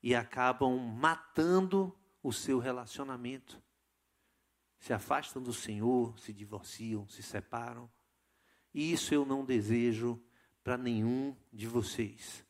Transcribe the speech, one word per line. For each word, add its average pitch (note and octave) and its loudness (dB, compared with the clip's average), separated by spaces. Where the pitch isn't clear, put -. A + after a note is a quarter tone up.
E A#2+ 2
acabam B2+ 2
matando E3 2
o C3 -2
seu B2+ 0
relacionamento. B2+ -8
Se - -4
afastam C#3 -2
do B2 -6
Senhor, A#2 2
se - -14
divorciam, G#2 -8
se - -18
separam. A#2 -8
E D#3 0
isso - 0
eu C#3+ 4
não C3+ 0
desejo A#2 2
pra B2 -2
nenhum B2 0
de A2 -10
vocês. A#2 -4